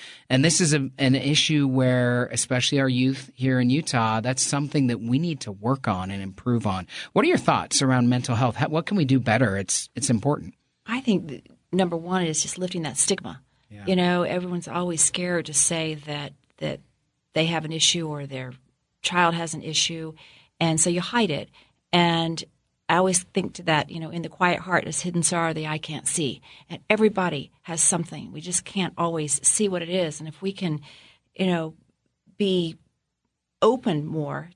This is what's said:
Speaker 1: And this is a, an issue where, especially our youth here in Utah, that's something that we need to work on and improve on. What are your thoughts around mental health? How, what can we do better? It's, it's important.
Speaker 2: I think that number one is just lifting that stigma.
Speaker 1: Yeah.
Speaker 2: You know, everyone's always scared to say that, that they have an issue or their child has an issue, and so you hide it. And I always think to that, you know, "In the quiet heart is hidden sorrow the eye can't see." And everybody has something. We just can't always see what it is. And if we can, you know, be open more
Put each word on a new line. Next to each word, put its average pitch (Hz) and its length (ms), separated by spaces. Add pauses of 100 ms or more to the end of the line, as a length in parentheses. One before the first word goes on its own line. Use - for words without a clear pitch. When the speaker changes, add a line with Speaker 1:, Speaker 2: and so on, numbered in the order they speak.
(280)
Speaker 1:
And 131 160
this 165 160
is 151 140
a, 139 140 (100)
an 135 160
issue 147 540
where, 127 640
especially 127 480
our 135 80
youth 131 460
here 127 260
in 123 100
Utah, 117 500
that's 127 220
something 143 460
that 117 120
we 120 200
need 165 200
to 107 120
work 117 360
on 92 220
and 98 120
improve 110 440
on. 92 200 (260)
What 214 120
are 330 40
your 359 100
thoughts 117 420
around 127 280
mental 123 280
health? 120 200
How, - 120
what 151 180
can 208 100
we 170 80
do 131 140
better? 127 380
It's, - 400
it's 120 140
important. 123 440 (320)
Speaker 2:
I 240 140
think 190 280
that - 180 (260)
number 175 240
one 175 280
is 156 160
just - 160
lifting 180 260
that 143 140
stigma. 139 460 (260)
Speaker 1:
Yeah. 104 180
Speaker 2:
You 185 100
know, 180 260
everyone's 175 440
always 175 360
scared 175 440
to 156 80
say 160 400 (120)
that, 147 260 (240)
that 143 240 (540)
they 160 120
have 165 180
an 156 80
issue 160 360
or 143 180
their 131 260 (500)
child 175 320
has 165 200
an 151 80
issue, 160 520 (440)
and 165 220
so 180 100
you 175 100
hide 220 300
it. 139 200 (420)
And 165 500 (460)
I 165 80
always 185 260
think - 320
to 180 100
that, 151 260
you 175 100
know, 160 100
"In 170 120
the 165 60
quiet 175 300
heart 175 300
is - 140
hidden 175 200
sorrow 165 300
the 156 160
eye 156 100
can't 151 300
see." 143 320 (280)
And - 120 (100)
everybody 196 600 (100)
has 160 180
something. 165 520
We 156 80
just 170 240
can't 185 340
always 165 480
see 208 220
what 180 140
it 165 60
is. 175 300
And 156 100
if - 140
we 196 100
can, 170 280 (560)
you 190 100
know, 165 280 (640)
be 180 380 (840)
open 208 440
more 151 500